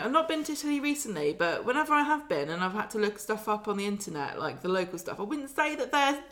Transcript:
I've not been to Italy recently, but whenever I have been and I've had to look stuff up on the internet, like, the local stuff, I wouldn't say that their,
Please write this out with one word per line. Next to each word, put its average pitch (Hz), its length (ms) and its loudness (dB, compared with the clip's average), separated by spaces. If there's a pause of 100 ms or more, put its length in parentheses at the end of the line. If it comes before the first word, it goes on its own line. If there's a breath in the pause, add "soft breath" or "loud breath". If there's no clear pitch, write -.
I've 233 60 0
not 320 180 4
been 311 160 0
to 311 80 -4
Italy 294 260 -2
recently, 220 540 0
but 170 320 0
whenever 302 300 2
I 294 80 6
have 302 260 0
been 147 220 0
and 175 120 0
I've 185 120 0
had 208 160 -4
to 220 80 -4
look 208 200 2
stuff 214 300 -4
up 208 180 0
on 202 120 -2
the 202 80 -2
internet, 175 520 -4
like, 143 220 -4
the 180 80 -2
local 180 300 0
stuff, - 200 -6
I 190 40 -4
wouldn't 277 260 -4
say 302 280 0
that 269 140 -2
their, 285 420 4